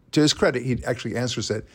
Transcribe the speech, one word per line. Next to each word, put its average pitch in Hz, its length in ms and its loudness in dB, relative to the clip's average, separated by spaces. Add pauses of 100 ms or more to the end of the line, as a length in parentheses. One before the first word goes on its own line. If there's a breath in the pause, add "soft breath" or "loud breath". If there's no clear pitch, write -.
(140)
to 156 80 4
his 151 120 6
credit, 131 300 2
he 123 220 0
actually 117 320 -4
answers 120 340 -4
it, 107 240 -4